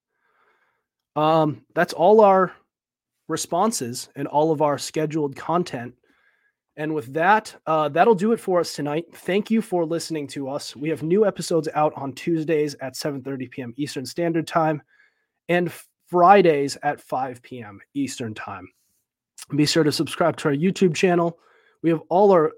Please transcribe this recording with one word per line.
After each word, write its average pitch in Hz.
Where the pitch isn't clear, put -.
Um, 151
that's 170
all 208
our 190
responses 160
and 139
all 156
of 147
our 143
scheduled 156
content. 143
And 156
with 135
that, 175
uh, 156
that'll 175
do 208
it 220
for 180
us 165
tonight. 147
Thank 202
you 226
for 175
listening 156
to 139
us. -
We 151
have 147
new 190
episodes 165
out 151
on 139
Tuesdays 151
at -
seven 139
thirty 131
P 131
M 117
Eastern 143
Standard 170
Time 156
and 175
Fridays 175
at 143
five 131
P 123
M 104
Eastern 120
Time. 92
Be 143
sure 160
to 147
subscribe -
to -
our 139
YouTube 180
channel. 175
We 160
have 156
all 196
our 156